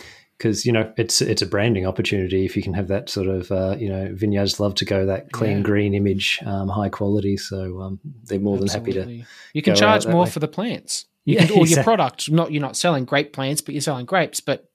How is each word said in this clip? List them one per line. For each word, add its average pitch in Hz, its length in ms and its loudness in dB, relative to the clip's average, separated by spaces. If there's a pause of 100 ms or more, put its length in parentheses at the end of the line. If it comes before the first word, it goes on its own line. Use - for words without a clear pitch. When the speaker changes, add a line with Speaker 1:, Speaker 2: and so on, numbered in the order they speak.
(380)
Speaker 1:
'cause, 110 280 0
you 120 80 4
know, 110 240 2
it's, 117 240 0
it's 107 200 0
a 98 40 0
branding 101 400 0
opportunity 95 580 0
if 92 140 -2
you 98 60 -2
can 95 100 -4
have 95 160 -2
that 98 200 -2
sort 95 180 -2
of, 92 220 -2
uh, 95 300 0
you 107 80 -4
know, 95 260 -4
vineyards 101 460 0
love 101 160 0
to - 100 -2
go 95 200 0
that 95 260 -2
clean 104 260 0
Speaker 2:
Yeah. 101 60 0
Speaker 1:
green 104 300 2
image, 98 520 0
um, 98 220 -4
high 98 220 -2
quality. 101 480 0
So, 95 420 -8
um, 95 200 -10 (260)
they're 98 160 -4
more 101 160 2
than 98 100 0
happy 110 240 -4
to 95 80 -2
Speaker 2:
Absolutely. 117 260 -10 (280)
You 151 80 -4
can 202 140 4
Speaker 1:
go 208 40 4
Speaker 2:
charge 214 220 6
Speaker 1:
out - 60 -4
that 180 40 2
Speaker 2:
more 170 140 4
Speaker 1:
way. - 40 0
Speaker 2:
for 160 100 -6
the 151 100 -2
plants. - 600 -6
Speaker 1:
<laughs> - 120 -20
Yeah, 180 200 4
Speaker 2:
You 160 40 4
can, 202 40 0
or 214 80 6
your 160 60 8
Speaker 1:
exactly. 160 180 6
Speaker 2:
product. 160 480 0
Not, 156 200 2
you're 147 120 -2
not 131 120 -6
selling 147 300 0
grape 147 260 0
plants, 139 300 -4
but 143 140 -8
you're 143 60 -4
selling 127 260 -4
grapes. 175 320 0
But, - 360 -6